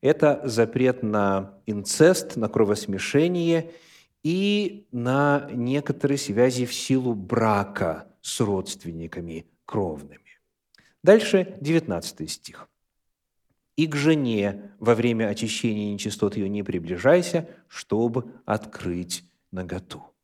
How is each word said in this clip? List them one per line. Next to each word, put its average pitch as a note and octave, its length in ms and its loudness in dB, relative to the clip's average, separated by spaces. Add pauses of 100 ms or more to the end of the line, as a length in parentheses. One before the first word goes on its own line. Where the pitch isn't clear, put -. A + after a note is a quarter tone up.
это D3 420 4
запрет B2 640 2
на G2+ 600 0
инцест, A2 680 2
на A2 140 -2
кровосмешение D#3+ 1200 0 (540)
и G3+ 680 -2
на C#3 640 0
некоторые C#3 680 -2
связи B2 480 2
в - 80 -10
силу B2+ 400 0
брака G2+ 920 0 (120)
с - 200 -8
родственниками E2+ 1040 -6 (180)
кровными. D#2 540 -6 (880)
Дальше G3 560 6
девятнадцатый C#3 680 -2
стих. - 420 -14 (1080)
«И D#3+ 100 2
к D3+ 80 -6
жене B2 840 0
во A2+ 160 4
время A2+ 320 0
очищения G#2 640 -2
нечистот G2+ 440 -2
ее G2 120 -2
не G#2 160 -4
приближайся, C3 840 0 (200)
чтобы A#2 560 -2 (200)
открыть F2+ 800 -6 (300)
наготу». F#2 500 -10 (220)